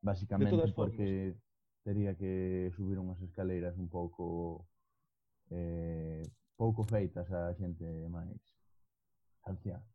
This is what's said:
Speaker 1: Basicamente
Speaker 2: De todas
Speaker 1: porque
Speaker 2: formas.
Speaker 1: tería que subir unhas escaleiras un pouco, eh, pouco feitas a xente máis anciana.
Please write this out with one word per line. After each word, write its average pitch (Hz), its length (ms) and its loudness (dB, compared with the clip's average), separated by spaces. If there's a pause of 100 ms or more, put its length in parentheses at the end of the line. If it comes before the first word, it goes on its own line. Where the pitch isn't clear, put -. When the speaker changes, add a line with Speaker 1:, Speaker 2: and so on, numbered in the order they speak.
Speaker 1:
Basicamente 101 560 4
Speaker 2:
De - 160 6
todas - 0 -
Speaker 1:
porque 98 640 0
Speaker 2:
formas. - 480 -20
Speaker 1:
tería 101 320 2
que 92 560 0
subir 95 240 -2
unhas 92 240 -4
escaleiras 90 560 -2
un 90 160 -4
pouco, 85 720 -4 (880)
eh, 82 720 -2 (320)
pouco 113 320 4
feitas 92 400 2
a 87 320 0
xente 87 240 -2 (240)
máis 85 320 -6 (1040)
anciana. 92 400 -4 (100)